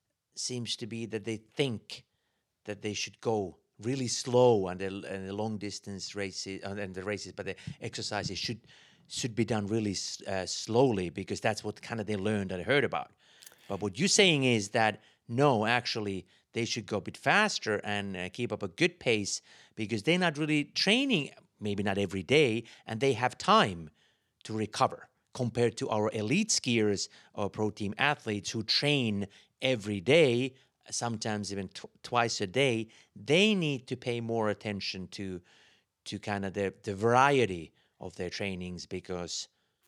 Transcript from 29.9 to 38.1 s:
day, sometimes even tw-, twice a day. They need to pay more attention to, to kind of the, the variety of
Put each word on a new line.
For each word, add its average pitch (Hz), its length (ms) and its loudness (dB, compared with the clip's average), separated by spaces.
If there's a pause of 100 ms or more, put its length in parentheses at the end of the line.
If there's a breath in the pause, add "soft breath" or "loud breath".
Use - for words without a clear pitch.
day, 127 540 4 (360 soft breath)
sometimes 107 600 -4
even 98 180 -6
tw-, - 200 -16 (140)
twice 120 380 0
a 101 60 -2
day. 113 400 2 (280 soft breath)
They 170 400 4
need 147 320 0
to 123 100 -4
pay 120 240 -4
more 113 280 0
attention 98 600 -4
to, 95 320 -8 (640 soft breath)
to 101 140 -8
kind 101 260 -4
of 95 80 -4
the, 98 200 -2 (100)
the 101 120 -4
variety 117 800 4 (280)
of 92 160 -12